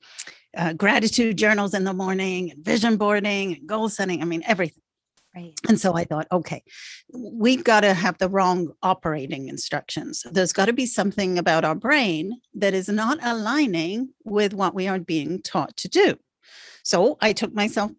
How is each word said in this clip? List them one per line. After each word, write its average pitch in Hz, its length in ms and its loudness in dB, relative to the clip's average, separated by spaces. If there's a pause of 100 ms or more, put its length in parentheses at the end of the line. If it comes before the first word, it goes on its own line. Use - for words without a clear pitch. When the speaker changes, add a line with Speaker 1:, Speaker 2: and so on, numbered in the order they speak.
(580)
Speaker 1:
uh, 165 160 -2
gratitude 220 640 2
journals 208 360 2
in 190 120 0
the 190 80 -2
morning, 185 580 -2
and 147 100 -20
vision 220 360 2
boarding, 202 580 0
and - 140 -16
goal 220 180 -2
setting. 185 340 -2
I 160 40 -2
mean, 165 200 -2
everything. 175 380 -2 (500)
Speaker 2:
Right. 170 200 -18 (160)
Speaker 1:
And 220 100 6
so 180 160 2
I 170 80 0
thought, 156 260 -4
"Okay, 170 320 -2 (520)
we've 247 500 0
gotta 208 300 6
have 180 240 0
the 190 100 0
wrong 180 460 0 (100)
operating 143 640 -2
instructions. - 800 -8
There's 175 220 2
gotta 196 220 2
be 254 140 0
something 190 500 -2
about 160 260 2
our 156 120 0 (120)
brain 214 540 0 (120)
that 196 200 2
is 190 160 -2
not 220 340 0
aligning 226 840 -2 (160)
with 208 280 0
what 214 220 -2
we 190 140 -2
are 190 100 -2
being 160 420 -4
taught - 360 -4
to - 100 -8
do." 370 300 4 (680)
So 214 380 2
I 214 120 4
took 208 200 -4
myself 208 460 -2